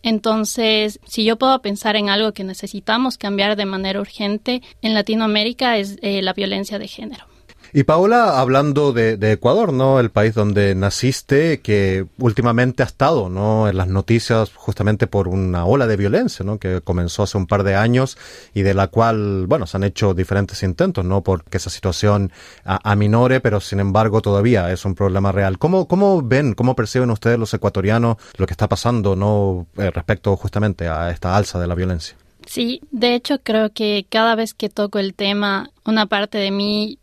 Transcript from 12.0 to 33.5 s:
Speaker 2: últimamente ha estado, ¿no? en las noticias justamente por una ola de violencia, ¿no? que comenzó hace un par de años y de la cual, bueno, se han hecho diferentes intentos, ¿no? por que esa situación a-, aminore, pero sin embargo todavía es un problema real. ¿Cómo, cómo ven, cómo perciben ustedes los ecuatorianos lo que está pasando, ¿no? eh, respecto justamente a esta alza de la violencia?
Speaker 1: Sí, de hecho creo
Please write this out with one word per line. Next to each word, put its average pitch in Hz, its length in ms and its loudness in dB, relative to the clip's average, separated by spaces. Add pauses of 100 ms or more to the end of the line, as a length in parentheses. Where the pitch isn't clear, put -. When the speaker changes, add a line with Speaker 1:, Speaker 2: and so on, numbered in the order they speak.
Speaker 2:
últimamente 123 640 2
ha - 20 2
estado, 135 440 0
¿no? 107 400 2
en 95 80 0
las 92 100 0
noticias 110 680 0
justamente 104 540 -2
por 95 220 0
una 90 360 0
ola 123 220 2
de 110 80 2
violencia, 104 480 0
¿no? 104 160 -4
que 92 220 -4
comenzó 87 420 -2
hace 101 140 -2
un 92 100 -2
par 101 160 0
de 98 120 2
años 120 420 2 (360)
y 98 100 0
de 98 100 4
la 98 140 2
cual, 104 600 0
bueno, 117 200 0
se - 100 -6
han 98 80 0
hecho 101 280 0
diferentes 95 500 -2
intentos, 95 420 -2
¿no? 95 180 0
por 92 220 -2
que - 100 -12
esa - 140 -6
situación 101 640 0 (320)
a-, 95 260 -2
aminore, 113 480 4
pero 104 220 0
sin - 180 -4
embargo 104 420 2
todavía 101 520 2
es 92 100 -6
un 98 100 -2
problema 98 380 0
real. 95 260 0
¿Cómo, 185 300 0
cómo 190 340 2
ven, 127 340 0
cómo 127 200 2
perciben 123 340 0
ustedes 117 300 0
los 110 140 -4
ecuatorianos 110 640 0 (180)
lo 95 120 0
que - 60 -6
está - 140 -2
pasando, 104 480 0
¿no? 98 500 0 (120)
eh, 98 140 0
respecto - 440 -2
justamente 101 540 -2
a 85 200 -4
esta 90 280 -2
alza 104 200 0
de 87 100 -2
la 87 80 -2
violencia? 90 420 -4 (280)
Speaker 1:
Sí, 247 360 -6 (100)
de 240 240 0
hecho 262 260 -2
creo 220 300 0